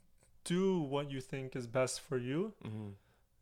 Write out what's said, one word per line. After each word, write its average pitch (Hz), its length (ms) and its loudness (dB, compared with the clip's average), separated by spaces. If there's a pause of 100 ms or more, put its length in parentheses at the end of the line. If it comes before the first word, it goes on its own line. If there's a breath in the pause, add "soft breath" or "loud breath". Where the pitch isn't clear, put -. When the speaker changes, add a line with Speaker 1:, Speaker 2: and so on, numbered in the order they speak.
(440)
Speaker 1:
do 185 360 4
what 139 300 0
you 135 100 -4
think 131 360 -6
is 123 100 -4
best 127 340 2
for - 180 -2
you, 147 340 -2 (120)
Speaker 2:
Mm-hmm. 107 260 -6 (520 soft breath)